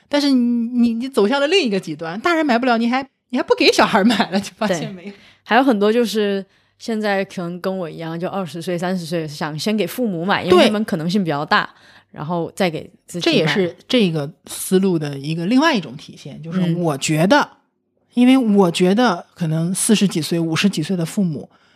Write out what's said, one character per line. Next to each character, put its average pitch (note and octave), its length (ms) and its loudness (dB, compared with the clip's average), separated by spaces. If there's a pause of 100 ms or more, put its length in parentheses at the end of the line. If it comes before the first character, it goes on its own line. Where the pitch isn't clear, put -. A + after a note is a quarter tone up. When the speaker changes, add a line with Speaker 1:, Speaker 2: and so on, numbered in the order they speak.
Speaker 1:
但 C#4+ 100 0
是 C#4 120 2
你， A#3+ 480 0
你， A#3 160 4
你 A#3+ 120 -6
走 A#3 200 2
向 C#4 120 0
了 C#4+ 80 0
另 F#4 160 2
一 A#3+ 60 -2
个 G3 100 -2
极 D#3 160 -8
端， E3 240 -10
大 F4 140 0
人 D#4+ 100 2
买 B3 140 2
不 B3 80 -2
了， A#3 120 2
你 A#3 120 0
还， C4 180 -2 (220)
你 B3 80 -2
还 D#4+ 60 0
不 - 120 2
给 D#4 180 4
小 A#3 120 4
孩 F#3+ 200 2
买 A3+ 260 2
了， F#3+ 80 0
就 - 160 -8
发 A3 120 -4
现 F#3+ 260 -4
没 F3 120 -16
有。 G3+ 60 -16
Speaker 2:
对。 - 60 -20 (260)
还 - 120 0
有 C4+ 80 6
很 C4 160 2
多 G#3 120 4
就 A#3+ 120 2
是 G3+ 420 -2 (320)
现 A3 220 -6
在 G3+ 240 -2
可 F#3+ 180 -10
能 F3 200 -8
跟 F#3+ 160 -4
我 E3+ 120 -6
一 D#3+ 80 -14
样， E3 220 -8
就 F3+ 80 -4
二 F#3 180 -6
十 E3 160 -10
岁、 F3 160 -4
三 F3+ 200 -2
十 E3+ 80 -8
岁， D#3+ 200 -4
想 D3+ 320 -8
先 G#3+ 180 -2
给 G3 120 0
父 B3 180 -4
母 F3 200 -4
买， F#3+ 180 0
因 E3 80 2
为 F4+ 60 6
Speaker 1:
对。 D#4 100 6
Speaker 2:
他 G#3+ 60 0
们 G#3+ 100 -2
可 G3 140 -4
能 D#3 120 -4
性 G3 140 0
比 D#3+ 60 -2
较 D3 160 -2
大， G3+ 240 0 (420)
然 - 140 -12
后 E3+ 280 -4
再 F#3 160 -2
给 D#3 200 -10 (160)
自 F3 140 -12
己 E3+ 100 -2
买。 D#4+ 40 2
Speaker 1:
这 C4 40 4
也 D#3+ 100 2
是 E3+ 280 0 (120)
这 G#3+ 240 2
个 D3+ 180 -4 (160)
思 - 340 0
路 F#3 200 2
的 C#3+ 180 -8
一 D3 160 -6
个 E3+ 120 -4
另 B3+ 160 2
外 D#4+ 120 4
一 A3 60 0
种 C#3 160 -10
体 - 220 -20
现， D3 240 -18
就 D#3+ 100 -12
是 F3+ 240 0
我 E3+ 220 -2
觉 D#3 280 0
得， C#4 140 4
Speaker 2:
嗯。 - 100 -2 (640)
Speaker 1:
因 B3 120 4
为 C4 100 8
我 G3+ 360 4
觉 F3+ 240 2
得 G#3 400 0
可 E3+ 100 -4
能 D#3+ 300 -2
四 - 180 2
十 G3 140 4
几 F3 120 -2
岁、 E3+ 200 -2
五 E3 160 -2
十 G3+ 120 2
几 F#3+ 140 -2
岁 F3+ 160 -2
的 E3 80 -2
父 G3 180 -2
母 D#3+ 280 -4 (240)